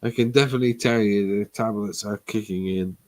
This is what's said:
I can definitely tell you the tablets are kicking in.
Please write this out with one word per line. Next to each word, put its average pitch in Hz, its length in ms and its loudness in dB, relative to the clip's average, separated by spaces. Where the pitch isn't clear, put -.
I 117 100 -2
can 120 200 2
definitely 127 440 4
tell 117 260 2
you 101 380 2
the 104 60 0
tablets 104 600 -4
are 104 140 -6
kicking 95 480 -4
in. 92 300 -2